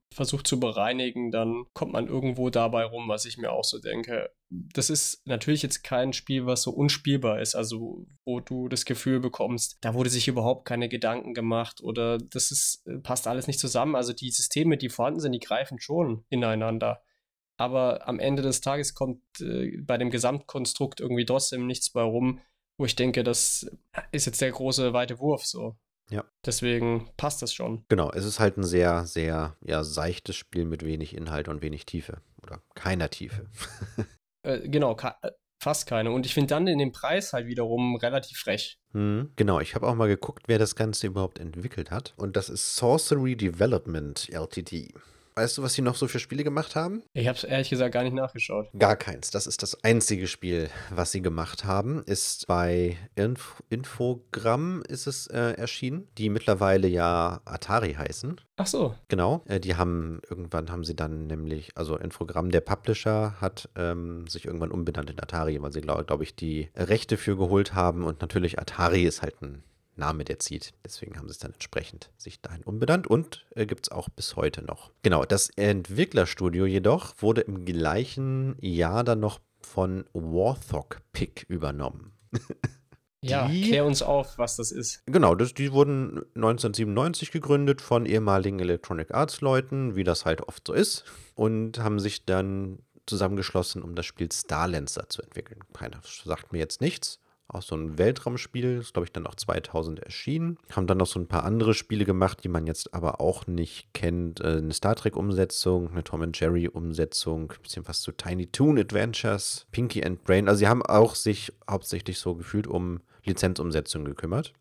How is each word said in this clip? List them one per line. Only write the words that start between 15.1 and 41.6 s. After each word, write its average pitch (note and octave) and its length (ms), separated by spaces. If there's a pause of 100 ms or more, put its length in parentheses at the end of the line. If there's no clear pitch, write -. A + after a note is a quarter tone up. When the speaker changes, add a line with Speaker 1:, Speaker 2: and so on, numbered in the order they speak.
Speaker 1:
sind, C#3+ 100
die B2 80
greifen B2 400
schon C#3+ 480
ineinander. A2+ 760 (560)
Aber B2 480
am B2 140
Ende C#3 220
des C3+ 180
Tages C#3+ 340
kommt, B2+ 280 (180)
äh, B2 440
bei C3 140
dem B2 120
Gesamtkonstrukt B2+ 920
irgendwie A#2+ 240
trotzdem B2+ 420
nichts B2 240
bei A#2+ 120
rum, B2 400 (360)
wo C#3+ 60
ich A#2+ 140
denke, B2+ 260
das - 480 (400)
ist D3 140
jetzt - 160
der C3 100
große, C3 400
weite B2 280
Wurf C#3+ 260
so. A#2 320 (320)
Speaker 2:
Ja. G#2 160 (200)
Speaker 1:
Deswegen A#2 720
passt D3 260
das B2 120
schon. - 340
Speaker 2:
Genau, F2 240
es F#2+ 140
ist G#2 160
halt G2+ 160
ein F#2+ 80
sehr, F2 400
sehr, D#2+ 580
ja, D#2 220
seichtes D#2 500
Spiel - 300
mit D#2+ 180
wenig D#2 320
Inhalt D#2 320
und D#2 140
wenig D2+ 240
Tiefe. - 320 (260)
Oder - 180 (140)
keiner F3 340
Tiefe. G2+ 360 (520)
<laughs> A2 80 (380)
Speaker 1:
Äh, C3 260
genau, C#3 260
ka-, - 260
äh, - 80 (320)
fast - 240
keine. A2+ 260
Und B2+ 140
ich C3 80
find C#3 160
dann D3+ 160
in E3 140
dem C#3 120
Preis E3+ 400
halt A#2+ 140
wiederum A#2+ 520
relativ B2 420
frech. - 400 (120)
Speaker 2:
Hm, G#2 440
genau, G2 240
ich - 160
hab A#2+ 80
auch A#2+ 100
mal A2+ 140
geguckt, - 400
wer A2+ 100
das G#2+ 180
Ganze A2 300
überhaupt F#2+ 320
entwickelt E2+ 540